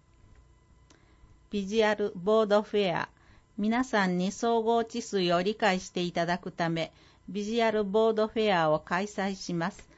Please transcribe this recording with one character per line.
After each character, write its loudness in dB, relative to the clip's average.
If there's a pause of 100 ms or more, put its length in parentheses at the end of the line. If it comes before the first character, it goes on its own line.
(1500)
ビ -4
ジ -2
ュ 4
ア 2
ル -2
ボ 2
ー 2
ド 4
フ -4
ェ 2
ア。 -4 (480)
皆 0
さ 0
ん 0
に 0
総 0
合 2
治 -8
水 0
を 2
理 -2
解 0
し -12
て -4
い -4
た -2
だ 0
く -10
た -2
め、 -4 (380)
ビ -6
ジ -6
ュ 2
ア 2
ル 0
ボ 2
ー 4
ド 0
フ -6
ェ 2
ア 4
を 2
開 -4
催 -4
し -8
ま -2
す。 -16